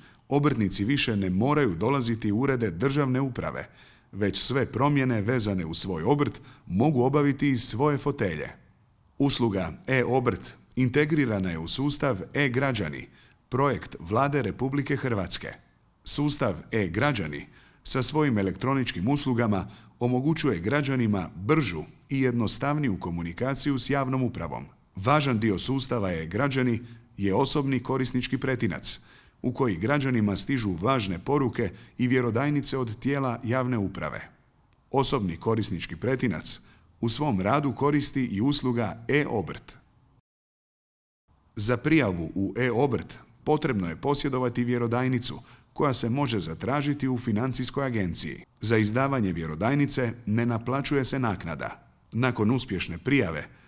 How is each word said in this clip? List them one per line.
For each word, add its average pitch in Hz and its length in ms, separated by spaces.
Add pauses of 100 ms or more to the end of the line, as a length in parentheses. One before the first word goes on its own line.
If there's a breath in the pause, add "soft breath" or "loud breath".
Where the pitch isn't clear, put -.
(280 loud breath)
obrtnici 117 560
više 127 320
ne 95 140
moraju 123 440
dolaziti 113 580
u 107 80
urede 127 300
državne 131 500
uprave, 82 480 (440 loud breath)
već 98 260
sve 120 280
promjene 131 540
vezane 101 460
uz 80 120
svoj 87 240
obrt 139 380 (260 loud breath)
mogu 123 360
obaviti 143 480
iz 123 120
svoje 139 360
fotelje. 85 500 (720)
Usluga 107 540 (140)
e-obrt 123 680 (200)
integrirana 127 720
je 82 80
u 82 100
sustav 135 520 (140)
e-građani, 123 720 (400 soft breath)
projekt 127 520
Vlade 131 420
Republike 135 540
Hrvatske. 107 520 (560)
Sustav 143 500 (160)
e-građani 101 760 (380 soft breath)
sa - 180
svojim 143 360
elektroničkim 101 680
uslugama 120 600 (320 loud breath)
omogućuje 127 600
građanima 117 760
bržu 101 460 (260)
i 135 120
jednostavniju 123 800
komunikaciju 123 800
s - 120
javnom 131 320
upravom. 73 420 (320)
Važan 131 420
dio 104 200
sustava 123 540
e-građani 113 680 (340 loud breath)
je 98 180
osobni 135 460
korisnički 127 580
pretinac, 117 600 (420 loud breath)
u 127 100
koji 120 240
građanima 113 600
stižu 113 340 (100)
važne 101 380
poruke 127 520 (280 loud breath)
i 127 80
vjerodajnice 131 720
od 113 200
tijela 131 460
javne 123 340
uprave. 82 500 (600)
Osobni 120 460
korisnički 98 600
pretinac 107 640 (400 soft breath)
u 113 80
svom 120 320
radu 135 320
koristi 143 520
i 98 160
usluga 120 680
e-obrt. 117 680 (1800)
Za 110 200
prijavu 107 580
u 98 220
e-obrt 120 600 (260)
potrebno 120 440
je 80 80
posjedovati 127 680
vjerodajnicu 123 760 (340 loud breath)
koja 143 220
se 117 160
može 123 300
zatražiti 135 680
u 127 100
Financijskoj 123 680
agenciji. 92 580 (160)
Za 113 160
izdavanje 110 560
vjerodajnice 113 800 (140)
ne 113 200
naplaćuje 127 580
se 139 140
naknada. 82 720 (240)
Nakon 113 380
uspješne 92 480
prijave, 90 500 (200 soft breath)